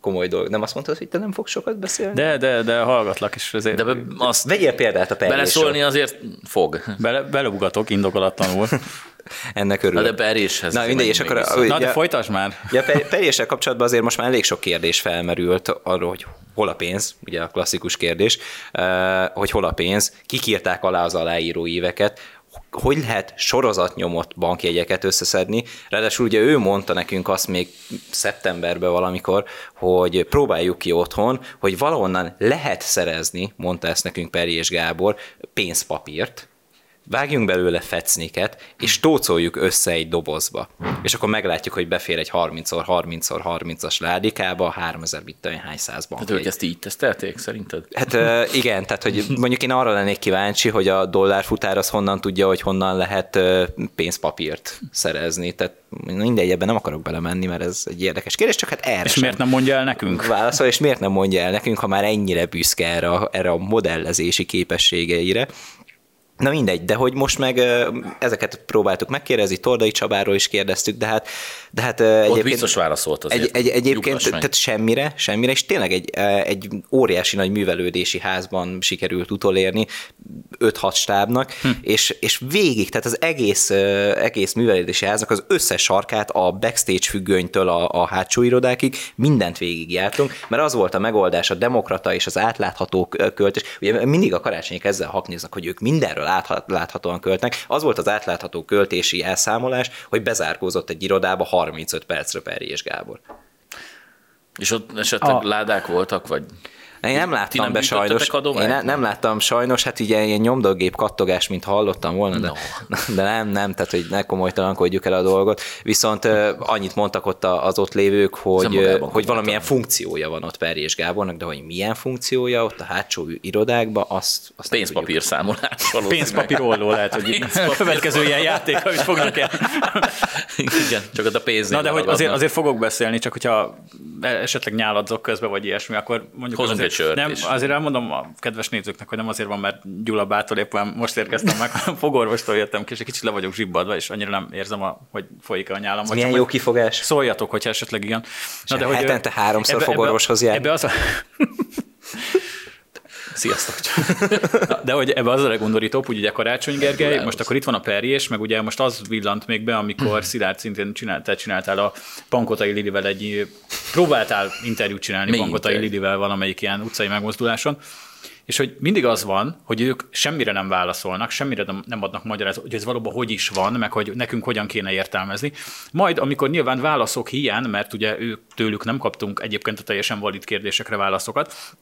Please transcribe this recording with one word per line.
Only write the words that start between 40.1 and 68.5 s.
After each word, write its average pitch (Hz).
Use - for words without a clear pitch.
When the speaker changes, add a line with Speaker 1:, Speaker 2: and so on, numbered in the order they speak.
Speaker 1:
És -
akkor 107
meglátjuk, 95
hogy 85
befér 85
egy 80
harminc 80
szor 85
harminc 85
szor 80
harmincas 82
ládikába, 92
háromezer 82
mit -
tudom 82
én, -
hány 73
száz -
bank 117
Speaker 3:
Hát 101
ők 95
Speaker 1:
egy. 78
Speaker 3:
ezt -
így 85
tesztelték, -
szerinted? 104
Speaker 1:
Hát, -
ö, 117
igen, 113
tehát -
hogy 104
mondjuk 123
én 127
arra 127
lennék 101
kíváncsi, 101
hogy 101
a 95
dollárfutár 98
az 95
honnan 98
tudja, 95
hogy 92
honnan 95
lehet, 92
ö, 92
pénzpapírt 80
szerezni. 85
Tehát -
mindegy, 101
ebben 90
nem 113
akarok 80
belemenni, 85
mert 87
ez 90
egy 87
érdekes -
kérdés, -
csak -
hát -
erre 120
Speaker 2:
És 113
Speaker 1:
sem 131
Speaker 2:
miért 127
nem 131
mondja 131
el 131
nekünk? 101
Speaker 1:
válaszol, 117
és 120
miért 143
nem 98
mondja 95
el 92
nekünk, 107
ha -
már 98
ennyire 98
büszke 85
erre 85
a, 90
erre 90
a 85
modellezési 87
képességeire. 87
Na 135
mindegy, 95
de 107
hogy 127
most 139
meg, 127
ö, 120
ezeket 113